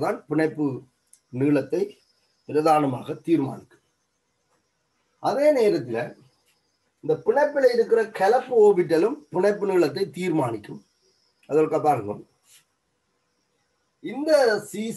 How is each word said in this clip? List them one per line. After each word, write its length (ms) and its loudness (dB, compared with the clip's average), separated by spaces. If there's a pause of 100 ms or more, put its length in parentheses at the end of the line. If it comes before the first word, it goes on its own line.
தான் 140 -4 (120)
பிணைப்பு 340 -2 (760)
நீளத்தை 420 0 (640)
பிரதானமாக 680 0 (120)
தீர்மானிக்கும். 580 -4 (1400)
அதே 200 2 (100)
நேரத்துல 400 0 (1040)
இந்த 120 -2 (120)
பிணைப்பில் 480 2
இருக்கிற 260 2 (180)
கலப்பு 360 0 (100)
ஓர்பிட்டலும் 520 2 (180)
பிணைப்பு 360 0
நீளத்தை 340 0 (120)
தீர்மானிக்கும். 680 -4 (680)
அதற்காக 360 2
பாருங்க, 320 -2 (1900)
இந்த 200 -2 (380)
சி 140 -8 (120)